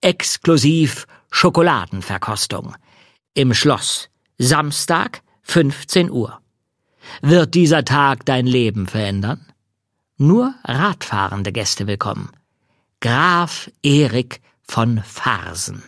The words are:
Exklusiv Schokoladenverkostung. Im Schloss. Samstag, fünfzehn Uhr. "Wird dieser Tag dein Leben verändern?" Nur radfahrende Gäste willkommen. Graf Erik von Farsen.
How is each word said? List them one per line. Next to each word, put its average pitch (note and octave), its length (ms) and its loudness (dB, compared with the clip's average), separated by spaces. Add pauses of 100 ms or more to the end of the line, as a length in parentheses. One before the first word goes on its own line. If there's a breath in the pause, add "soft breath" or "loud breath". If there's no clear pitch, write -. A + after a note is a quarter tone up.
Exklusiv D#3+ 1040 0 (240 soft breath)
Schokoladenverkostung. G#2+ 1400 -2 (600 soft breath)
Im C3 180 2
Schloss. - 560 0 (300)
Samstag, D3 840 -2 (200)
fünfzehn E3+ 680 0
Uhr. A#2 300 -6 (840 loud breath)
"Wird D#3+ 320 4
dieser D#3+ 300 4
Tag C#3 420 2
dein B2+ 200 2
Leben A2 400 0
verändern?" G2+ 600 -4 (680)
Nur A3+ 380 4 (100)
radfahrende G2+ 880 -4
Gäste G#2 340 -4
willkommen. - 440 -6 (680)
Graf E3 720 0 (120)
Erik B2+ 580 2 (220)
von A2+ 420 0
Farsen. G2 840 -6